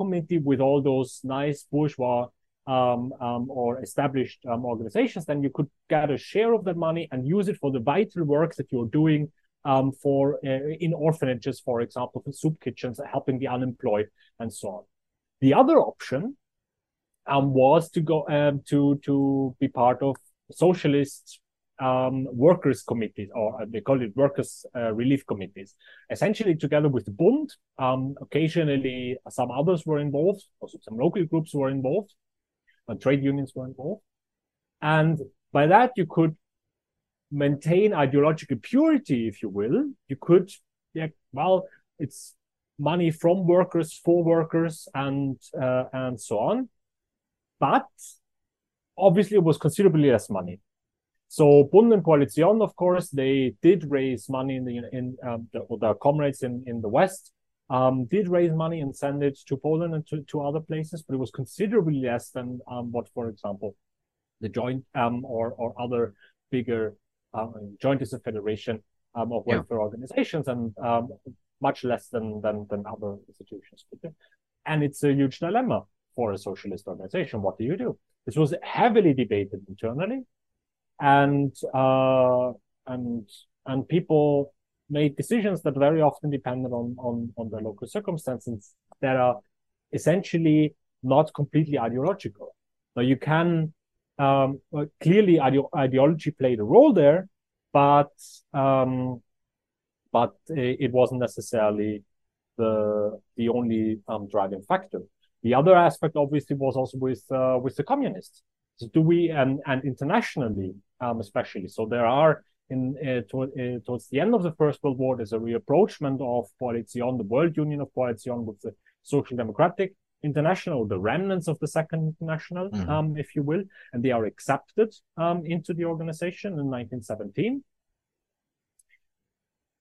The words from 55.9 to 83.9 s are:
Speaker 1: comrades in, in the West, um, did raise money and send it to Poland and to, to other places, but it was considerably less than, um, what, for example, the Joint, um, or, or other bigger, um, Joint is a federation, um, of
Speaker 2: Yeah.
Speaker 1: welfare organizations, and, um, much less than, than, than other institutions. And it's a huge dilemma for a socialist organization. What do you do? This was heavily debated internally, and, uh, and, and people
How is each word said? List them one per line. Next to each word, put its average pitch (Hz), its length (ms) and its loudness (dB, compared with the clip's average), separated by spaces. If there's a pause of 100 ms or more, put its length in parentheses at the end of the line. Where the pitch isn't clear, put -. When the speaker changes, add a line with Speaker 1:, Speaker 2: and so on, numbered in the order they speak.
Speaker 1:
comrades 143 480 0
in, 123 240 -6
in 117 140 -6
the 107 80 -4
West, 185 420 0 (380)
um, 131 360 2
did 185 220 -2
raise 175 240 2
money 160 300 -4
and 135 140 -8
send 143 280 -4
it 139 240 -2
to 139 100 -4
Poland 160 380 -2
and 156 120 -6
to, 151 160 -8
to 147 180 -8
other 143 180 -4
places, 156 420 -8
but 135 140 -8
it - 20 -2
was 131 140 -6
considerably 160 680 -2
less 120 280 -4
than, 123 300 -10 (100)
um, 120 220 -8
what, 117 240 -6
for 120 140 -6
example, 101 460 -10 (640)
the 110 80 -8
Joint, 123 440 -6
um, 120 320 -2
or, 117 280 -4
or 117 280 -6
other 120 320 -2 (380)
bigger, 113 420 -2 (400)
um, 110 480 -10
Joint 135 220 0
is 113 100 -8
a 123 60 -8
federation, 107 640 -6 (320)
um, 117 160 -4
of 117 160 -6
Speaker 2:
Yeah. 117 80 2
Speaker 1:
welfare 113 240 -4
organizations, 123 680 -4
and, 117 300 -6
um, 120 320 -2 (520)
much 139 220 -2
less 120 260 -4
than, 110 320 -6
than, 104 280 -4
than 104 160 -6
other 107 300 -10 (120)
institutions. - 580 -20 (800)
And 156 180 0
it's 143 200 -4
a 143 80 4
huge 135 280 0
dilemma 180 440 -2 (320)
for 113 180 -2
a 95 40 -4
socialist 95 500 -12
organization. 98 540 -8
What 95 160 -4
do - 60 -6
you 143 120 -2
do? 214 220 -6 (280)
This 127 120 -6
was 151 240 2
heavily 202 520 4
debated 101 540 -2
internally, 147 540 -6 (800)
and, 139 540 4 (200)
uh, 131 800 4 (340)
and, 120 420 -8 (380)
and 135 220 -4
people 147 640 2 (360)